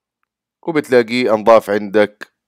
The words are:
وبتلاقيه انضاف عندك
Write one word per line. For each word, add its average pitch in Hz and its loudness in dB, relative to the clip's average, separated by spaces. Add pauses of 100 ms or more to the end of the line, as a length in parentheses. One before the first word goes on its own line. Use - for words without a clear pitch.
(640)
وبتلاقيه 123 -2
انضاف 107 2
عندك 104 -4 (160)